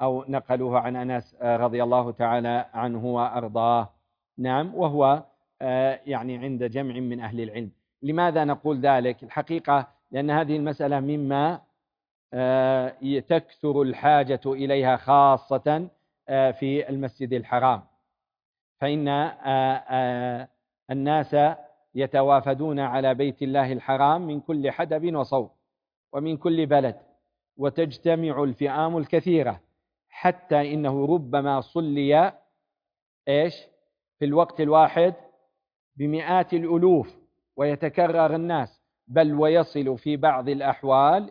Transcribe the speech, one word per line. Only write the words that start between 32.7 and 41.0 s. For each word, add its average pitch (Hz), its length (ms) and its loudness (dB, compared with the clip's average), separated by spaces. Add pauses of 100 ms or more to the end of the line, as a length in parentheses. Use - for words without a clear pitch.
إيش؟ 147 260 0 (640)
في 147 60 -4
الوقت 156 360 0
الواحد 156 540 4 (840)
بمئات 160 580 -2
الألوف، 170 600 2 (400)
ويتكرر 156 760 2
الناس، 160 480 -4 (260)
بل 151 260 2
ويصل 151 640 2
في 147 180 -4
بعض 135 320 0
الأحوال 139 840 2